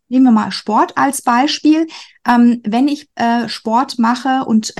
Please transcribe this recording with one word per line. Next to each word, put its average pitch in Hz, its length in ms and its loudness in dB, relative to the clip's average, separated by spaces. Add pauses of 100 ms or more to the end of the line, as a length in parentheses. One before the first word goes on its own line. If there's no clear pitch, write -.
nehmen 262 160 4
wir 247 60 6
mal 208 200 0
Sport 269 460 -2
als 277 240 -2
Beispiel. 302 680 0 (400)
Ähm, 240 380 4
wenn 233 220 0
ich, 285 280 -6
äh, 233 340 -2
Sport 240 480 -4
mache 247 480 -2
und, 220 340 -2